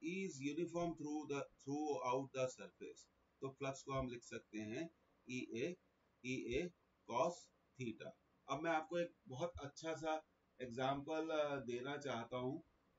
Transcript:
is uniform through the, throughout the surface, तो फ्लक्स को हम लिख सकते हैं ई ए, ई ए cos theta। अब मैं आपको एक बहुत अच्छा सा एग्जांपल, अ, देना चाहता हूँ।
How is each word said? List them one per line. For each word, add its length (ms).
is 380
uniform 560
through 360
the, 80
throughout 680
the 160
surface, 600
तो 80
फ्लक्स 340
को 100
हम 160
लिख 140
सकते 360
हैं 320
ई 260
ए, 220
ई 300
ए 160
cos 240
theta। 300
अब 100
मैं 100
आपको 280
एक 160
बहुत 320
अच्छा 340
सा 320
एग्जांपल, 720
अ, 300
देना 360
चाहता 400
हूँ। 280